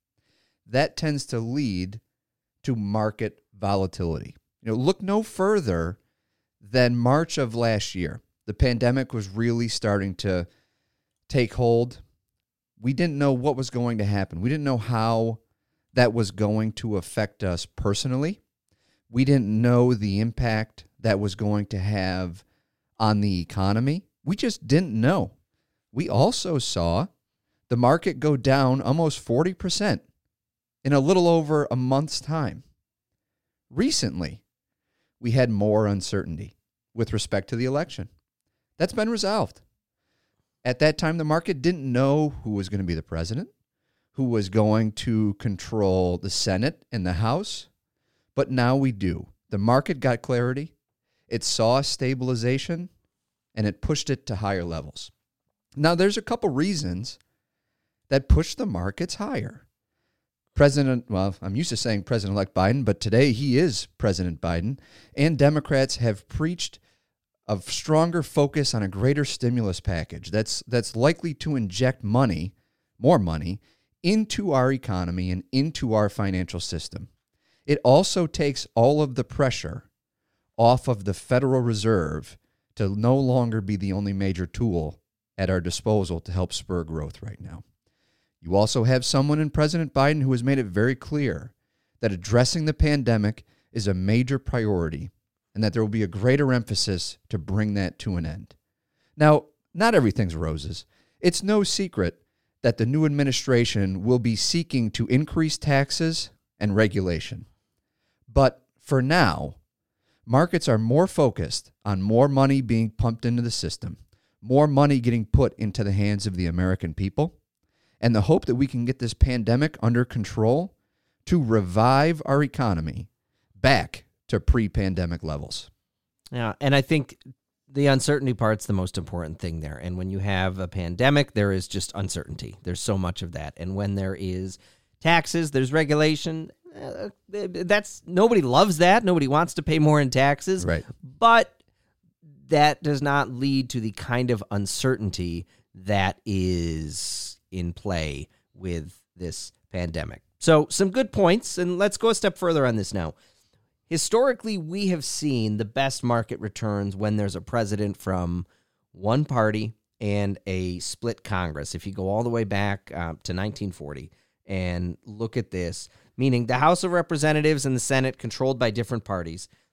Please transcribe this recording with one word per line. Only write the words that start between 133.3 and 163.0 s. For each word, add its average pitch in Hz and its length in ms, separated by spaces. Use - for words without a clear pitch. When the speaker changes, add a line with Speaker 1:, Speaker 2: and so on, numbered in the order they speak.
Speaker 2:
that. 76 260
And 90 160
when 101 200
there 95 240
is 92 400
taxes, 165 500
there's 131 200
regulation. 156 800
Uh, - 360
that's, 196 800
nobody 214 340
loves 151 380
that. 190 260
Nobody 170 240
wants 156 260
to 160 80
pay 160 160
more 151 220
in 139 80
taxes. 135 560
Speaker 1:
Right. 85 180
Speaker 2:
But 226 520
that 147 360
does 143 200
not 143 260
lead 131 420
to 123 100
the 107 120
kind 123 380
of 104 200
uncertainty 98 960
that 98 500
is 85 1120
in 87 240
play 80 540
with 85 440
this - 380
pandemic. 85 520
So 156 320
some 196 180
good 254 240
points, 196 460
and 180 200
let's 196 200
go 226 100
a 226 60
step 202 240
further 160 260
on 117 120
this 101 180
now. 82 200
Historically, 220 680
we 185 300
have 170 140
seen 117 540
the 110 80
best 135 400
market 120 360
returns 101 540
when 107 220
there's 98 200
a 85 40
president 104 560
from 90 480
one 110 320
party 107 480
and 101 480
a 92 340
split - 440
Congress. 80 500
If 82 120
you 95 80
go 95 160
all 107 120
the 120 60
way 117 160
back, 101 500
uh, 82 280